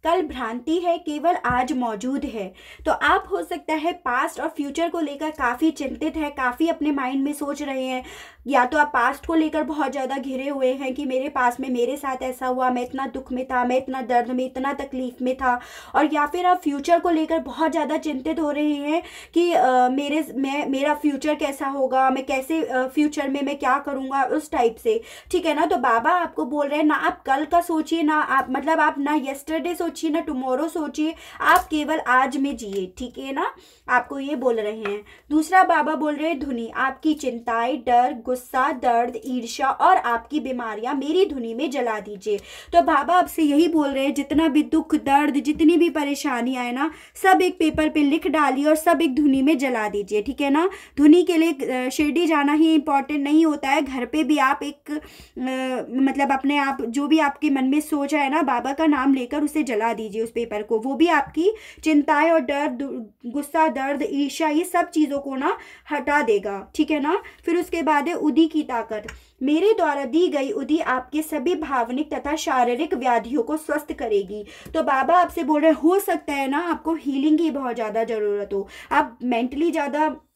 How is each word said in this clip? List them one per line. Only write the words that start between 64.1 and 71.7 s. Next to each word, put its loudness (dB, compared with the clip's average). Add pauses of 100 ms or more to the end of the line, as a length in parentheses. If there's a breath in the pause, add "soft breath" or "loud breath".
ये 0
सब 0
चीज़ों 0
को -8
ना -2 (340 loud breath)
हटा 0
देगा, 0 (160)
ठीक 0
है 0
ना। 0 (240 loud breath)
फिर 0
उसके -4
बाद 2
है -2
उदी 4
की -2
ताकत, -6 (360 loud breath)
मेरे 4
द्वारा 0
दी 2
गई -2
उदी -2
आपके -2
सभी -2
भावनिक -4